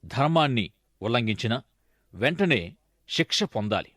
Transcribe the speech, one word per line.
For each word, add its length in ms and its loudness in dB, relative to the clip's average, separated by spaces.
ధర్మాన్ని 640 2
ఉల్లంఘించినా, 600 0
వెంటనే 600 0
శిక్ష 340 -2
పొందాలి. 540 -2